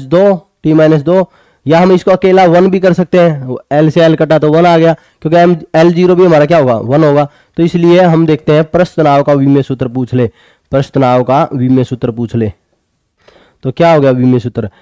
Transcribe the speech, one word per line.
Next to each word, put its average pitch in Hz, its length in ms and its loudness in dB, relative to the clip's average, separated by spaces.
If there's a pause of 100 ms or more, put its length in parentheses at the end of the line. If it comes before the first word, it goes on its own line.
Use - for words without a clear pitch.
दो, 175 160 0 (380)
T 156 100 -2
minus 156 300 2
दो, 175 280 -2 (360)
या 160 140 2
हम 180 120 2
इसको 185 180 0
अकेला 185 360 2
वन 180 240 2
भी 190 100 -2
कर 180 120 0
सकते 180 280 -2
हैं, 139 360 -2 (160)
L 151 180 0
से 170 100 0
एल 160 160 2
कटा 156 220 0
तो 151 140 0
वन 170 140 2
आ 170 120 2
गया, 165 160 2 (280)
क्योंकि 165 140 -2
एम, 175 200 2 (180)
एल 160 180 2
ज़ीरो 180 220 0
भी 175 100 2
हमारा 156 220 2
क्या 165 120 0
होगा? 127 180 0
वन 127 280 0
होगा। 147 200 2 (320)
तो 165 60 -2
इसलिए 170 400 2
हम 165 240 2
देखते 156 260 -2
हैं 151 120 0
पृष्ठ 170 320 -4
तनाव 143 260 0
का 147 120 0
विमीय 139 280 0
सूत्र 131 260 -8
पूछ 123 260 -8
ले, 123 160 -2 (420)
पृष्ठ 139 220 -4
तनाव 127 280 0
का 131 200 0 (100)
विमीय 127 320 -2
सूत्र 123 280 -8
पूछ 113 240 -10
ले, 110 160 -4 (1120)
तो 131 80 -6
क्या 170 220 2
हो 156 60 2
गया 135 120 2
विमीय 127 280 0
सूत्र? 113 300 -10 (120)